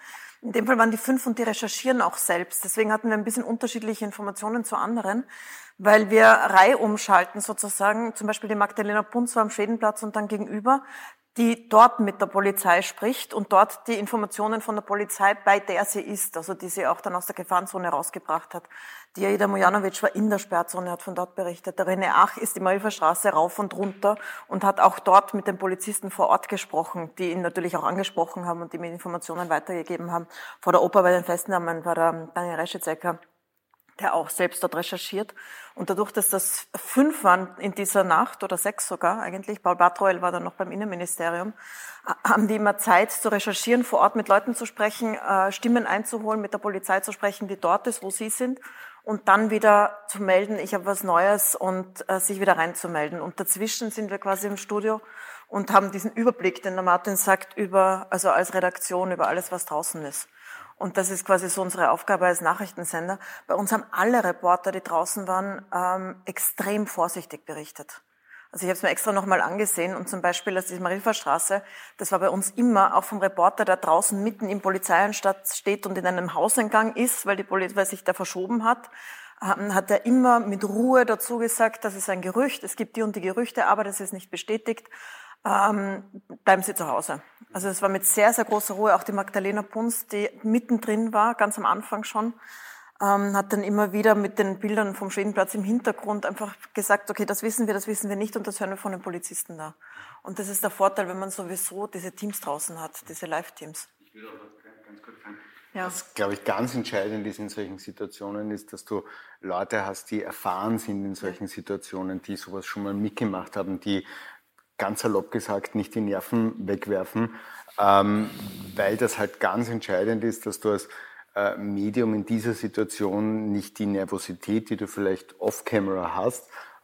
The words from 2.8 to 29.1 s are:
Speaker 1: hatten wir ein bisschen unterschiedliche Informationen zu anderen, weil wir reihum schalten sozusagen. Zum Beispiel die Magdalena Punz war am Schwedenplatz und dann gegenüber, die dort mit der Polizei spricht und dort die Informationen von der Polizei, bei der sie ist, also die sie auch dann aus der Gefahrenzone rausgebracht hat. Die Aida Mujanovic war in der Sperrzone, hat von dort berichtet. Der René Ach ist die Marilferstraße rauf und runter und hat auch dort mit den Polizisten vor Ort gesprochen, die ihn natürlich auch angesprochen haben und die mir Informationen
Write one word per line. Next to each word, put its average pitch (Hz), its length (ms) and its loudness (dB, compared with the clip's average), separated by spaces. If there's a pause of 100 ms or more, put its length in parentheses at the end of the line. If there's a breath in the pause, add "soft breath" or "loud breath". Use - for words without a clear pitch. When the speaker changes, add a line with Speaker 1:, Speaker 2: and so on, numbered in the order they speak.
Speaker 1:
hatten 220 180 0
wir 220 40 2
ein 214 100 0
bisschen 226 200 -4
unterschiedliche 226 640 -4
Informationen 208 580 -6
zu - 140 -6
anderen, 220 480 -2 (520 loud breath)
weil 208 320 6
wir 220 160 10
reihum 208 720 8
schalten 190 420 4
sozusagen. 214 760 -2
Zum 214 100 -6
Beispiel 214 240 -4
die 214 60 -2
Magdalena 208 480 0
Punz 240 320 -2
war 226 80 4
am 214 80 0
Schwedenplatz 214 500 0
und 214 140 -8
dann 208 120 -2
gegenüber, 214 540 0 (560 loud breath)
die 233 320 2
dort 240 320 8
mit 202 180 0
der 202 60 2
Polizei 196 560 4
spricht - 520 -6
und 208 200 -2
dort 202 340 4
die 233 100 -2
Informationen 214 640 -4
von 214 160 -6
der 208 60 -2
Polizei, 202 520 0 (120)
bei 196 160 6
der 196 240 0
sie 202 160 -4
ist, - 340 -6
also 165 180 -6
die 185 140 -10
sie 175 200 -2
auch 175 120 2
dann 185 160 -6
aus 185 120 -4
der - 80 -8
Gefahrenzone 185 520 -2
rausgebracht 160 680 -4
hat. 170 100 -12 (520 loud breath)
Die 190 100 -2
Aida 202 220 4
Mujanovic 196 560 2
war 214 100 2
in 214 160 0
der 202 100 2
Sperrzone, 180 520 -4
hat 170 100 -8
von 185 140 -10
dort 180 200 -6
berichtet. 180 440 -6
Der 180 80 0
René 185 260 0
Ach 190 220 6
ist - 220 -6
die - 20 -6
Marilferstraße 190 680 2
rauf 170 300 2
und 202 140 -4
runter 202 440 0 (320 loud breath)
und 196 160 -4
hat 196 160 2
auch - 180 6
dort 190 340 6
mit 202 140 -2
den 185 100 0
Polizisten 190 540 -4
vor - 160 2
Ort - 220 4
gesprochen, 165 680 -4
die 180 140 -2
ihn 180 100 -4
natürlich 175 360 -2
auch - 80 -4
angesprochen 180 600 -2
haben 170 160 -4
und 170 120 -10
die 170 40 -10
mir 170 140 -10
Informationen 175 580 -8